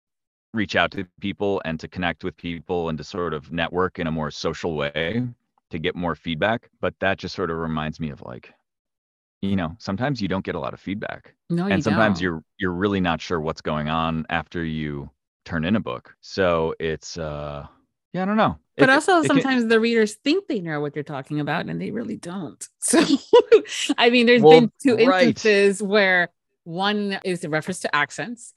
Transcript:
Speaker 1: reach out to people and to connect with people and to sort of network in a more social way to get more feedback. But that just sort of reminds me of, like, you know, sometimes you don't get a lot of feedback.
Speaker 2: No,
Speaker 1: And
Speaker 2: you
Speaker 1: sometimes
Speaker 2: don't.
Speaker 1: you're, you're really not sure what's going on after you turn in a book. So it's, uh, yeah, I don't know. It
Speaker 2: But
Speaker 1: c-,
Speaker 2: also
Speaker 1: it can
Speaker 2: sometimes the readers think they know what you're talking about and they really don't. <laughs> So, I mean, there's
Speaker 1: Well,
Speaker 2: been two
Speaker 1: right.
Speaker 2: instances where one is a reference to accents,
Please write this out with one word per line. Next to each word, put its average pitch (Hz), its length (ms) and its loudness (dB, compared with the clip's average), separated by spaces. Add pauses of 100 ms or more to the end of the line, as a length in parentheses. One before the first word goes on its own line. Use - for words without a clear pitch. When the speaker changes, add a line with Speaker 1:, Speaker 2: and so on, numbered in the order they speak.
(520)
Speaker 1:
reach 107 240 -4
out 85 160 2
to 98 140 -8 (140)
people 101 440 -2
and 80 160 -4
to - 80 -14
connect 87 360 -6
with 90 120 -8
people 85 520 -6
and 80 100 -4
to 76 60 -12
sort 87 300 -6
of 65 180 -10
network 85 460 -4
in 87 80 -4
a 78 60 -4
more 78 180 -4
social 82 440 -6
way 78 480 -4 (480)
to 85 80 -8
get 80 160 -4
more 85 200 -4
feedback. 92 560 -4 (100)
But 90 200 -2
that 95 180 0
just - 160 -10
sort 90 160 -4
of 82 80 -4
reminds 78 420 -4
me 78 100 -6
of, - 120 -16
like, - 320 -16 (880)
you 98 140 -2
know, 82 220 -4
sometimes 120 440 -4
you 95 60 -2
don't 95 160 -4
get 90 100 -6
a 82 60 -6
lot 65 140 -8
of - 60 -18
feedback. - 540 -10 (160)
Speaker 2:
No, 170 200 -2
Speaker 1:
And - 120 0
Speaker 2:
you - 0 -
Speaker 1:
sometimes 104 400 2
Speaker 2:
don't. - 0 -
Speaker 1:
you're, 85 200 -2 (160)
you're 92 140 -2
really 95 280 0
not 82 200 0
sure 87 200 -4
what's 80 220 -6
going 76 260 -2
on 80 420 -2
after 82 340 -4
you 76 460 -6 (340)
turn 80 200 -4
in 98 120 0
a 104 40 0
book. 62 400 -10
So 82 600 0
it's, 80 380 -6
uh, 73 480 -8 (460)
yeah, 180 100 -6
I - 20 -4
don't 202 120 -2
know. 196 220 0 (180)
It - 80 6
Speaker 2:
But 254 80 6
Speaker 1:
c-, 285 80 4
Speaker 2:
also 349 220 4
Speaker 1:
it 302 100 2
can 262 120 4
Speaker 2:
sometimes 254 220 0
the 226 140 4
readers 226 360 2
think 370 320 -2
they 240 120 -2
know 160 200 -4
what 147 140 -4
you're 147 80 -6
talking 147 380 -6
about 147 260 -4
and 170 140 -6
they 185 100 -6
really 220 260 -8
don't. 170 560 -12
<laughs> - 80 -20
So, - 200 2 (1000)
I 240 120 6
mean, 240 160 4
there's 240 180 6
Speaker 1:
Well, - 20 12
Speaker 2:
been 240 240 10 (100)
two 262 160 4
Speaker 1:
right. 185 400 4
Speaker 2:
instances 202 460 4
where 190 460 2 (360)
one 196 600 -4
is 180 200 -4
a 165 40 -4
reference 156 320 -4
to - 140 -4
accents, 151 640 -4